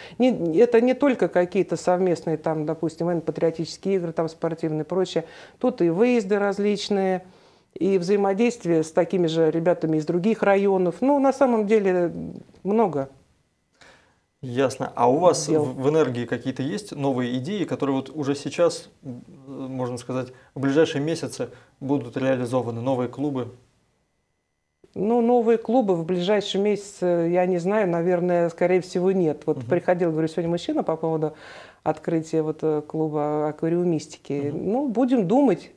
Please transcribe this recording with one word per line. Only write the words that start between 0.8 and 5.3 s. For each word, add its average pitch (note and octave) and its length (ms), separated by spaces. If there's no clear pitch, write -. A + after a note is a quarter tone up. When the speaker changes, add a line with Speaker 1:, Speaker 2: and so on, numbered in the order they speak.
Speaker 1:
не B3+ 120
только B3+ 360
какие-то F3+ 480
совместные, F3 600
там, D#3 300
допустим, D#3+ 400
военно-патриотические E3 880
игры, F3 160
там, E3 180
спортивные D#3+ 520
и D3+ 40
прочее. F3 380